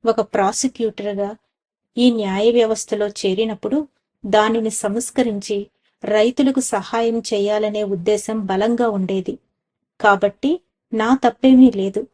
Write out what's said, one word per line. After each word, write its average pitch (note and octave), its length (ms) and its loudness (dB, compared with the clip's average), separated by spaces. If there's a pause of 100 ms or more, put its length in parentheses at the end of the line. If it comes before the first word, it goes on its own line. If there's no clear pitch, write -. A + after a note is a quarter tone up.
ఒక A3+ 180 0
ప్రాసిక్యూటర్గా G3+ 1080 -4 (680)
ఈ A#3+ 140 2
న్యాయ G#3 400 -2
వ్యవస్థలో A3 560 0
చేరినప్పుడు G#3 680 -4 (460)
దానిని A3 460 2
సంస్కరించి G#3+ 880 -4 (460)
రైతులకు B3+ 560 2
సహాయం A#3 600 -2
చేయాలనే G#3+ 640 -2
ఉద్దేశం G#3 640 -2
బలంగా A3+ 440 0
ఉండేది. F#3+ 460 -4 (640)
కాబట్టి G3+ 520 2 (420)
నా A3 220 0
తప్పేమీ C4 560 6
లేదు. G3 300 -4 (120)